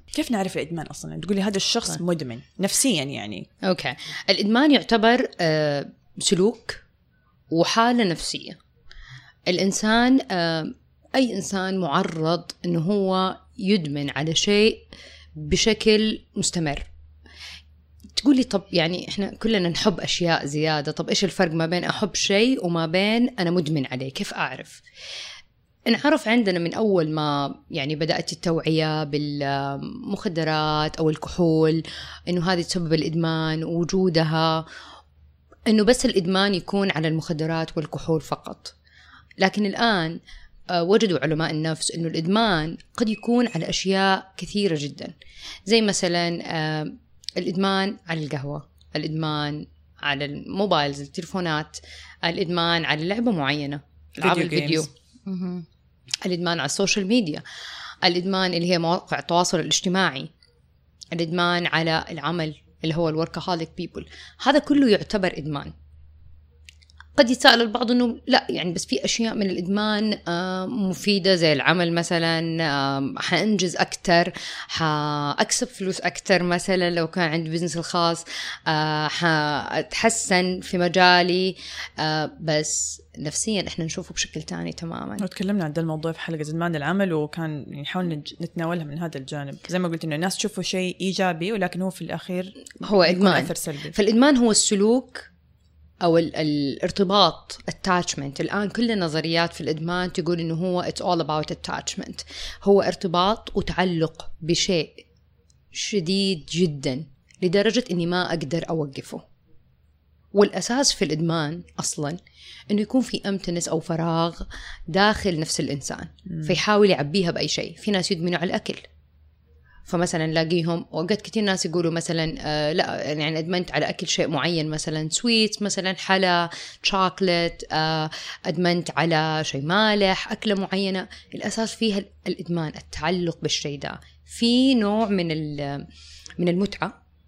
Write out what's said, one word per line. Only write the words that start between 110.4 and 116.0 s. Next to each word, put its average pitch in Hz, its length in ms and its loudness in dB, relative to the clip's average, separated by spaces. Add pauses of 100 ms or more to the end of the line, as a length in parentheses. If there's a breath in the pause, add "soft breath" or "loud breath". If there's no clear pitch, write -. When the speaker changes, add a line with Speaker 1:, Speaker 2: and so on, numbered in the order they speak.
Speaker 2:
في - 120 0
الإدمان 160 580 -2 (160)
أصلًا 151 380 -6 (540 loud breath)
إنه 208 100 2
يكون 247 200 2
في - 160 -4
emptiness 180 520 -4
أو 160 100 0
فراغ 165 640 0 (460 loud breath)
داخل 190 520 2
نفس 156 200 -2
الإنسان، 143 480 -6 (180)